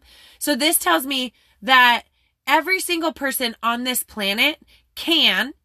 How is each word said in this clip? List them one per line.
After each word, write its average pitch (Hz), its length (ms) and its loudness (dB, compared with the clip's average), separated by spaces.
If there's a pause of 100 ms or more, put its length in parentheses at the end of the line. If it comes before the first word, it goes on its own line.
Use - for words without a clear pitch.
(380)
So 294 180 0
this 311 220 0
tells 320 300 0
me 254 260 -6 (280)
that 247 420 4 (420)
every 320 340 0
single 330 340 -2
person 254 500 -4
on 233 200 -2
this 254 200 -4
planet 214 560 -2 (340)
can, 254 600 0 (120)